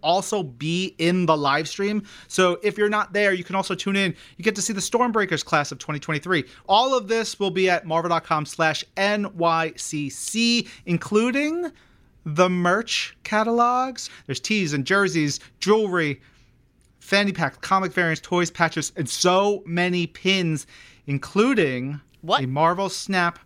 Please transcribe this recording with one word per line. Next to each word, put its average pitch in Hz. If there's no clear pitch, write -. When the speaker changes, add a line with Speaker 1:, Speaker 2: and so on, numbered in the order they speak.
Speaker 1:
also 190
be 160
in 175
the 160
live 147
stream. 202
So 180
if 208
you're 208
not 208
there, 202
you 175
can 185
also 196
tune 196
in. 196
You 170
get 214
to 202
see 226
the 196
Stormbreakers 226
class 147
of 131
twenty 147
twenty-three. 156
All 247
of 214
this 226
will 196
be 185
at 175
marvel 165
dot 165
com 156
slash 156
N 202
Y 165
C 147
C, 233
including 269
the 165
merch 180
catalogs. 233
There's 135
tees 196
and 139
jerseys, 165
jewelry, 180
fanny 202
packs, 160
comic 190
variants, 165
toys, 175
patches, 160
and 147
so 196
many 175
pins, 180
including 143
Speaker 2:
What? 160
Speaker 1:
a 131
Marvel 170
Snap 185